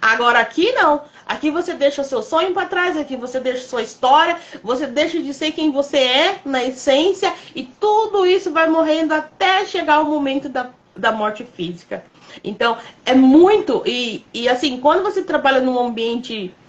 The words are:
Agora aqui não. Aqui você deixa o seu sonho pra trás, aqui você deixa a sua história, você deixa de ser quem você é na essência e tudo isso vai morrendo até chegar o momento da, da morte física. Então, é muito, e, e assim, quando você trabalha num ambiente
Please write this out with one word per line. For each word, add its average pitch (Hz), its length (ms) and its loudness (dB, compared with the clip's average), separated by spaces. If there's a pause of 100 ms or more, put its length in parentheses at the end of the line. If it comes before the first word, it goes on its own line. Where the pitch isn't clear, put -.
Agora 233 380 2
aqui 339 320 0
não. 302 320 2 (240)
Aqui 285 240 -4
você 339 240 -6
deixa 277 260 0
o 277 40 -4
seu 247 180 -6
sonho 349 280 -2
pra 370 140 -2
trás, 359 320 -2
aqui 277 180 -6
você 247 240 -8
deixa 254 240 -6
a - 60 -18
sua 233 140 -4
história, 320 560 2 (240)
você 262 240 -4
deixa 311 340 -2
de 269 140 -8
ser 311 160 -4
quem 311 200 -2
você 277 280 0
é 285 440 2
na 262 200 -2
essência 311 680 0 (220)
e - 100 -10
tudo 415 640 0
isso 359 260 2
vai 320 160 2
morrendo 320 460 2
até 381 520 -2
chegar 311 340 0
o 311 60 2
momento 285 440 -4
da, 254 220 -6 (260)
da 220 140 0
morte 214 340 -4
física. - 580 -10 (400)
Então, 226 340 -2 (280)
é 247 80 2
muito, 277 720 6
e, 240 480 -4
e 240 160 -2
assim, 254 300 -2
quando 311 240 2
você 381 180 -2
trabalha 269 400 0
num 254 180 0
ambiente 226 760 -4 (160)